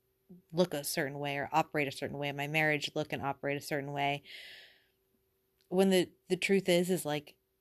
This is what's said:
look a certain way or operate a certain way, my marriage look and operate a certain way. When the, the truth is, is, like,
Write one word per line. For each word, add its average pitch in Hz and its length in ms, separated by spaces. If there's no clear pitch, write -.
look 175 200
a 143 120
certain 143 340
way 143 180
or 143 160
operate 151 360
a 139 40
certain 139 260
way, 143 140
my 143 140
marriage 151 480
look 156 180
and 135 100
operate 143 340
a 143 80
certain 143 280
way. 143 300
When 190 220
the, 185 180
the 185 80
truth 190 320
is, 175 220
is, 175 140
like, 151 300